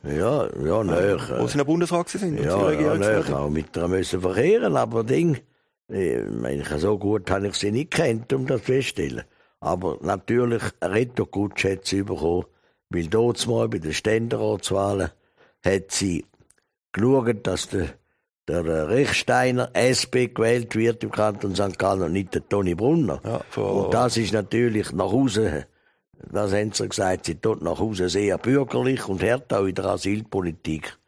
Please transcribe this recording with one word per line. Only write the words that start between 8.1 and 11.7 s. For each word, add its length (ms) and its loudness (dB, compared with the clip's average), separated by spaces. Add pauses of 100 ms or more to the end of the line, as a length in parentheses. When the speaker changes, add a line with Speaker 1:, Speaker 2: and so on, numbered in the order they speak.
Speaker 1:
um 140 -2
das 140 0
festzustellen. 640 -2 (360)
Aber 420 -2
natürlich, 640 0 (180)
Retourkutsche 920 0